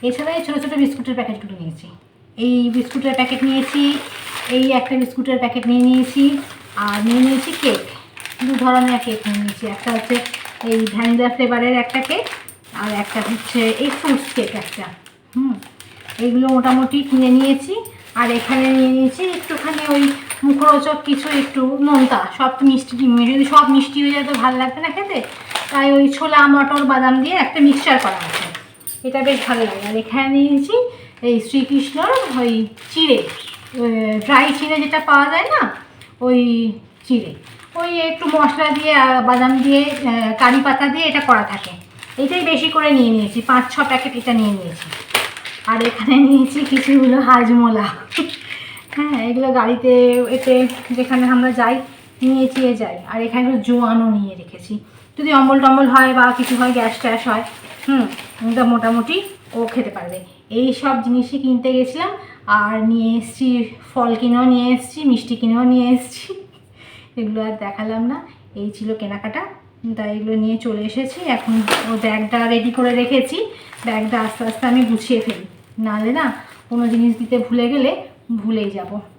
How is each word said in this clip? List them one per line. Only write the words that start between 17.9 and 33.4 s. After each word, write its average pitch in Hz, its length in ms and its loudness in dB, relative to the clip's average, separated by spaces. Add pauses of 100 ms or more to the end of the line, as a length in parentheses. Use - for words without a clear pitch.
আর 233 80 0 (100)
এখানে 262 260 0 (120)
নিয়ে 262 200 4
নিয়েছি 262 260 0 (140)
একটুখানি 302 460 -6 (120)
ওই 285 80 4 (420)
মুখরোচক 285 540 4 (100)
কিছু, 285 180 -2 (160)
একটু 269 200 -2 (240)
নোনতা, 262 340 4 (160)
সব 262 220 0
তো 277 120 -2
মিষ্টি, 262 240 -2 (380)
যদি 277 200 2
সব 294 120 8 (100)
মিষ্টি 277 280 2
হয়ে 285 140 2
যায় 277 140 -2
তো 285 120 -2
ভালো 254 200 2
লাগবে 254 220 -6
না 320 120 -2
খেতে, 392 220 -6 (520)
তাই 277 160 0 (100)
ওই 277 80 6 (120)
ছোলা, 311 240 2 (140)
মটর, 285 280 2 (100)
বাদাম 254 300 2
দিয়ে 330 220 -2
একটা 285 220 -6
মিক্সচার 269 380 4
করা - 220 -4
আছে, - 180 -8 (640)
এটা 262 220 -4
বেশ 269 100 2 (100)
ভালো 233 200 0
লাগে। 196 200 -8
আর 220 140 -4
এখানে 247 340 -4
নিয়েছি 285 380 2 (540)
এই 240 80 2 (100)
শ্রীকৃষ্ণর 277 680 0 (280)
ওই 240 120 0 (400)
চিড়ে, 311 280 2
আহ, 220 960 -4 (100)